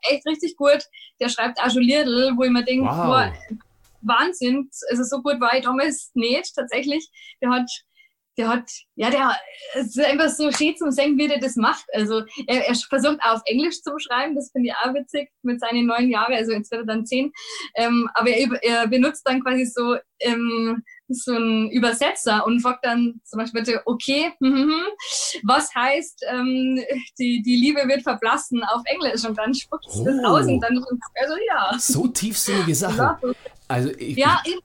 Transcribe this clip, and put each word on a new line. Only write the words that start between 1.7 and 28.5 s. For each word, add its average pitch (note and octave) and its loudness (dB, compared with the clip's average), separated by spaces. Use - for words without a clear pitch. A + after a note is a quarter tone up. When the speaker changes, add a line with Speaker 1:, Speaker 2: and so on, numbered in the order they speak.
Speaker 1:
schon B3 4
Liedl, C4 4
wo B3+ 2
ich B3+ 4
mir A#3+ 4
denk, B3+ 0
Speaker 2:
Wow. - 0
Speaker 1:
„Boah, A#3+ 2
Wahnsinn“, C4 0
also B3 2
so B3+ -2
gut C4 0
war A#3+ 2
ich C4 0
damals C4+ -2
nicht B3 0
tatsächlich. C#4+ -4
Der B3 0
hat B3 0
der A3+ 0
hat, A#3+ -2
ja, A#3 0
der, C4 2
es A#3+ -4
ist A#3+ -4
einfach D4 4
so D4+ 0
schön D#4 0
zum D#4+ -2
Singen, C#4 2
wie D4 2
der C#4+ 0
das B3+ -2
macht. B3 0
Also, A3 0
er, B3 0
er B3 2
versucht C#4 0
auch A3+ 4
auf A3 -6
Englisch D4 0
zu D4+ -6
schreiben, C#4+ -2
das B3+ -4
finde A#3+ 0
ich - -6
auch B3+ -2
witzig C#4+ -4
mit A#3+ -2
seinen A#3 0
neun A#3+ 2
Jahren, A3+ 2
also A3+ 0
jetzt G#3+ -6
wird A#3 -6
er A3 -8
dann A3 -2
zehn. C4+ 0
Ähm, A#3 2
aber A3+ 2
er A#3 2
über-, A#3+ -2
er A#3 2
benutzt B3+ 2
dann C4 2
quasi B3+ 0
so, A#3+ -2
ähm, A#3 0
so B3 -4
einen A3 0
Übersetzer A#3 2
und A#3+ 2
fragt B3+ -2
dann A#3 0
zum G#3+ -8
Beispiel A#3 -4
bitte, A3+ -2
„Okay, C#4 0
hm, C4 4
hm, C4+ 4
hm, E4 0
was C4 2
heißt, C#4 -2
ähm, B3+ 0
die, A#3+ 0
die B3 2
Liebe C#4+ 4
wird C4+ 2
verblassen A#3+ 0